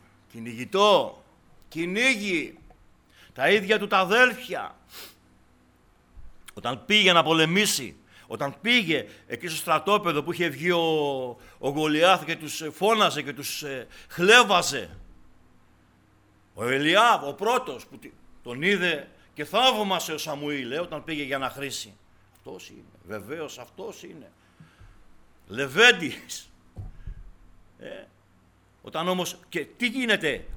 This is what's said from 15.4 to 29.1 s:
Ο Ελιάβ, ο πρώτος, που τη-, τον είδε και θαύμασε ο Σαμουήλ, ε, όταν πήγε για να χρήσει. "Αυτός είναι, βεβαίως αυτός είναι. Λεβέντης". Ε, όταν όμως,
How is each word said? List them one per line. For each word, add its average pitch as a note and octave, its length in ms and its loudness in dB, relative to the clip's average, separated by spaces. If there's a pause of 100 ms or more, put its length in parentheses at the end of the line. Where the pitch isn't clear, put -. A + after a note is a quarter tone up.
Ο G#2+ 140 -6
Ελιάβ, D#3+ 600 4
ο C#3 60 -6
πρώτος, G#3 520 -2
που - 120 -20
τη-, - 140 -20 (320)
τον B2 180 -10
είδε F3 480 0 (240)
και D3 120 -8
θαύμασε G3+ 680 0
ο D3+ 40 -6
Σαμουήλ, C#3+ 540 -6
ε, C#3+ 80 -4
όταν E3 240 -8
πήγε D3+ 200 -6
για C3+ 140 -4
να C3 120 -2
χρήσει. B2+ 440 -10 (400)
"Αυτός - 360 -18
είναι, - 380 -20
βεβαίως A#2 500 -12
αυτός F#3+ 460 -16
είναι. D#3+ 280 -20 (1160)
Λεβέντης". C#3+ 1040 0 (1300)
Ε, - 260 -16 (800)
όταν E3 260 -6
όμως, F#3 320 -2 (100)